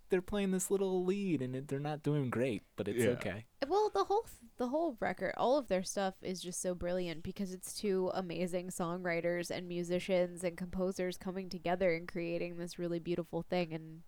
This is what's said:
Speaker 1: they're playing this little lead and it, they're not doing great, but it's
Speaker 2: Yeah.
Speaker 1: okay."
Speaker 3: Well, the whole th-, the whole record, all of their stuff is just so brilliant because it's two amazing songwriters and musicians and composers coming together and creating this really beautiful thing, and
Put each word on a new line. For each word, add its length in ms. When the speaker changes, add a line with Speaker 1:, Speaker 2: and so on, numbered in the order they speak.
Speaker 1:
they're 120
playing 300
this 200
little 340
lead 380
and 120
it, 120
they're 120
not 220
doing 300
great, 320
but 120
it's 160
Speaker 2:
Yeah. 80
Speaker 1:
okay." 340
Speaker 3:
Well, 260
the 120
whole 180
th-, 340
the 120
whole 300
record, 380
all 220
of 80
their 160
stuff 400
is 180
just 200
so 120
brilliant 500
because 300
it's 220
two 400
amazing 540
songwriters 840
and 160
musicians 760
and 140
composers 600
coming 320
together 440
and 140
creating 500
this 220
really 200
beautiful 440
thing, 300
and 340